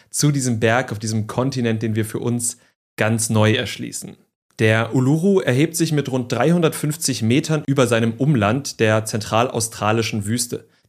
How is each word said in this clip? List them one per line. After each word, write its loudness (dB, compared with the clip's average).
zu 0
diesem -2
Berg 2
auf -8
diesem -4
Kontinent, -2
den -2
wir 0
für -8
uns -4
ganz 0
neu 4
erschließen. -8
Der 2
Uluru 2
erhebt 0
sich 0
mit -2
rund -4
dreihundertfünfzig 0
Metern 0
über 2
seinem 2
Umland, 0
der 2
zentralaustralischen -2
Wüste. -6